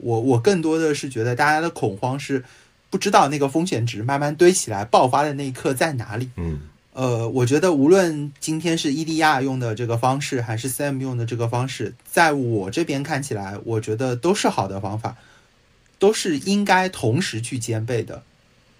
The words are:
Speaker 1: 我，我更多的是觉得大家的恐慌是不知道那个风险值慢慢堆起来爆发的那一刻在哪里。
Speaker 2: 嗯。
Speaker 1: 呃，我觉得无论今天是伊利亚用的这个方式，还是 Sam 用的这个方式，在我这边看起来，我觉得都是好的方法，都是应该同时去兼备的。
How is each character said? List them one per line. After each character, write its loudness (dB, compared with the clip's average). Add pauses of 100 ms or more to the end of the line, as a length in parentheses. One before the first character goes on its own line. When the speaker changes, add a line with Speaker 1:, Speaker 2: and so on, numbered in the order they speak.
Speaker 1:
我， 0
我 4
更 4
多 2
的 2
是 -6
觉 -4
得 0
大 4
家 4
的 0
恐 -2
慌 -4
是 -2 (460)
不 -4
知 -2
道 6
那 -2
个 2
风 0
险 -2
值 -6
慢 0
慢 -2
堆 8
起 0
来 -4
爆 4
发 2
的 -2
那 -6
一 -6
刻 -2
在 0
哪 -6
里。 -6
Speaker 2:
嗯。 -6 (340)
Speaker 1:
呃， -2
我 0
觉 2
得 4
无 4
论 4
今 -4
天 0
是 -2
伊 -2
利 -4
亚 4
用 -2
的 -2
这 -4
个 0
方 2
式， -4
还 -4
是 -6
Sam -4
用 -4
的 -4
这 -6
个 -2
方 -2
式， -8
在 2
我 -2
这 -2
边 -2
看 -4
起 -6
来， -8
我 -2
觉 -4
得 -2
都 0
是 0
好 -2
的 -8
方 -6
法， -8 (840)
都 6
是 -2
应 0
该 4
同 0
时 -4
去 -6
兼 -4
备 -2
的。 -12 (580)